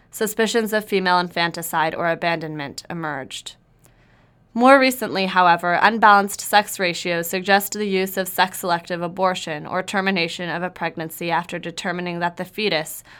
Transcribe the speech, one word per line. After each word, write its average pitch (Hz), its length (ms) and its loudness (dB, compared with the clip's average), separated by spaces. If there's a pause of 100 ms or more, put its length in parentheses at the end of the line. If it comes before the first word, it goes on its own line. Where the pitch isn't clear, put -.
(120)
suspicions 220 600 0
of 214 140 0
female 185 320 2
infanticide 170 760 -2
or 170 160 0
abandonment 160 800 -4
emerged. 151 640 -10 (1000)
More 254 240 8
recently, 226 480 2
however, 175 560 4
unbalanced 202 600 6
sex - 360 2
ratios 175 500 -2
suggest 196 460 0
the 208 120 -4
use 190 320 -2
of 185 100 -2
sex-selective 175 760 -2
abortion 175 640 -4
or 180 160 -4
termination 185 640 -2
of 165 140 -4
a 180 80 -4
pregnancy 165 640 -6
after 170 260 -2
determining 170 600 -6
that 175 180 -4
the 185 80 -8
fetus, 180 580 -4 (160)